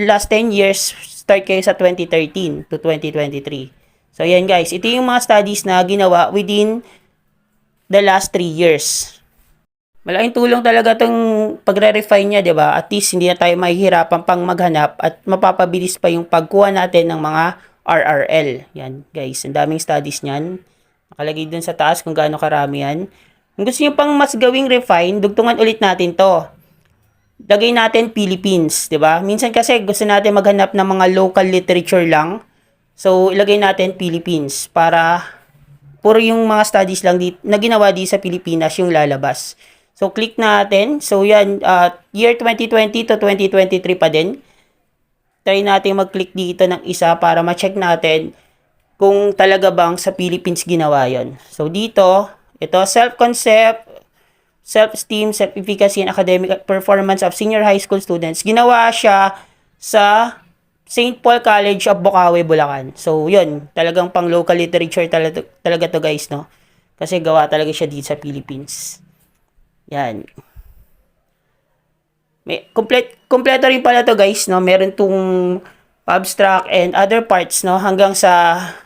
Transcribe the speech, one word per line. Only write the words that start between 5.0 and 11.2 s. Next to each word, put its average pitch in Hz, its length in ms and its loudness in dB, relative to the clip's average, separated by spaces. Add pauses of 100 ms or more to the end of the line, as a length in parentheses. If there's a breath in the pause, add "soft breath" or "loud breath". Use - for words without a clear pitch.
mga 247 120 0
studies 208 440 0
na 185 160 2
ginawa 180 480 2
within 208 560 -2 (1040 soft breath)
the 190 160 4
last 190 240 2
three 175 180 -4
years. 160 680 0 (880)
Malaking 226 320 -2
tulong 240 240 2
talaga 226 320 2
tong 220 680 0